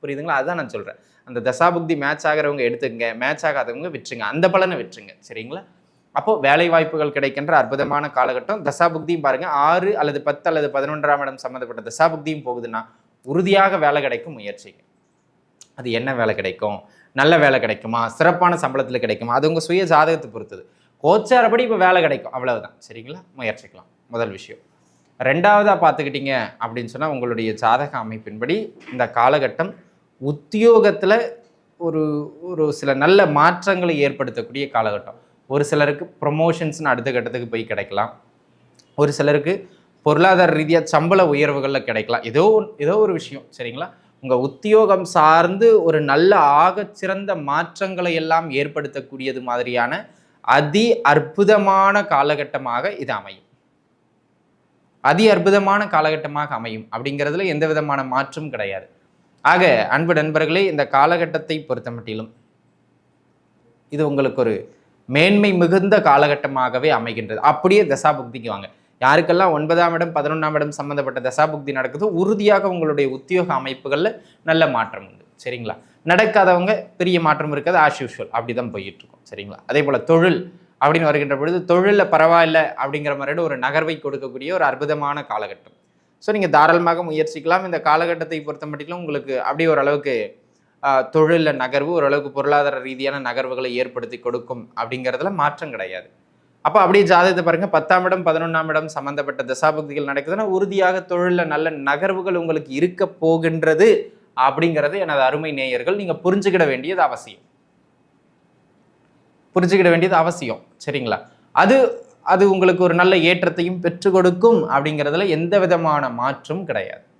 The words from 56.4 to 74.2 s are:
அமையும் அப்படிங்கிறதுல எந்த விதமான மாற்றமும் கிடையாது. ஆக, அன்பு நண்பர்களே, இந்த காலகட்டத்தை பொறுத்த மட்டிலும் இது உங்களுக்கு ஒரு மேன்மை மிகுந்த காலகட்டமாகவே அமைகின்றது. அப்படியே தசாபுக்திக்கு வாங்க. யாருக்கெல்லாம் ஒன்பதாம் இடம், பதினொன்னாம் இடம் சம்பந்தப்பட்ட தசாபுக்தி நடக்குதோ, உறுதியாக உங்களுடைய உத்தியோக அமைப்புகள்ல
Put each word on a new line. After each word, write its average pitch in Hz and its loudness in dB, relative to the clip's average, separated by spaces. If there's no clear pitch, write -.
அமையும் 110 -10
அப்படிங்கிறதுல 143 -4
எந்த 160 -2
விதமான 151 -2
மாற்றமும் 143 -6
கிடையாது. 98 -8
ஆக, 175 4
அன்பு 165 2
நண்பர்களே, 156 0
இந்த 151 0
காலகட்டத்தை 160 0
பொறுத்த 120 -6
மட்டிலும் 113 -10
இது 147 -2
உங்களுக்கு 139 -2
ஒரு 113 0
மேன்மை 196 4
மிகுந்த 180 4
காலகட்டமாகவே 139 2
அமைகின்றது. 110 -6
அப்படியே 185 4
தசாபுக்திக்கு 135 -2
வாங்க. 98 -12
யாருக்கெல்லாம் 170 4
ஒன்பதாம் 165 2
இடம், 165 -4
பதினொன்னாம் 156 -2
இடம் 147 -2
சம்பந்தப்பட்ட 139 -6
தசாபுக்தி 143 -2
நடக்குதோ, 135 -4
உறுதியாக 202 2
உங்களுடைய 151 -2
உத்தியோக 175 -4
அமைப்புகள்ல 135 -4